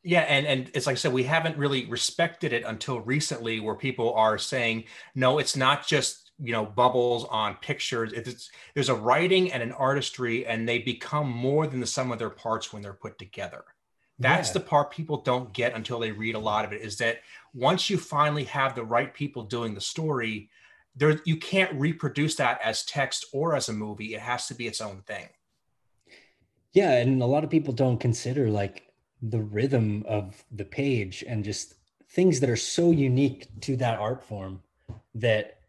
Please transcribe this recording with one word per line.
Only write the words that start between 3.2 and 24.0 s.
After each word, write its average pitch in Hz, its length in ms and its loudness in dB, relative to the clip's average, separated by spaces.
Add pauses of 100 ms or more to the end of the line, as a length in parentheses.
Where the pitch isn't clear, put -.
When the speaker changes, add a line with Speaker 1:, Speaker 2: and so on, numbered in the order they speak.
Speaker 1:
where 107 140 -4
people 120 400 -2
are 110 240 4
saying, 113 460 -2 (300)
"No, 131 240 4
it's 139 180 0
not 135 300 2
just, - 520 -2
you 120 140 -6
know, 110 120 0
bubbles 120 640 2
on 107 300 -2
pictures. 117 580 -4
It's, 117 140 -8
it's, - 220 -12 (240)
there's 135 140 0
a 127 60 4
writing 175 580 4
and 123 100 -4
an 120 100 -6
artistry, 131 760 0
and 113 200 -2
they 120 120 0
become 135 500 -2
more 135 380 2
than 131 140 -4
the 113 60 -4
sum 127 260 -2
of 113 60 -6
their 110 120 -4
parts 110 420 -4
when 107 80 -14
they're 101 140 -12
put - 240 -14
together." 95 460 -12 (540)
That's 135 300 4
Speaker 2:
Yeah. - 60 -4
Speaker 1:
the 180 60 2
part 147 300 2
people 156 300 -6
don't 127 320 0
get 120 220 0
until 113 240 -6
they 110 140 -4
read 110 220 -6
a 110 40 -4
lot 107 260 0
of 101 80 -8
it, 104 80 -10
is 104 180 -10
that 117 200 0 (340)
once 147 380 2
you 190 80 2
finally 147 460 0
have 135 300 0
the 120 100 -6
right 120 280 0
people 135 300 -8
doing 113 320 -4
the 104 80 -10
story, 117 680 -4 (480)
there, 151 280 4
you 160 120 2
can't 180 420 0
reproduce 151 580 0
that 123 280 2
as 110 200 -2
text - 480 -2
or 156 220 0
as 127 140 -2
a 113 40 -4
movie. 107 420 -6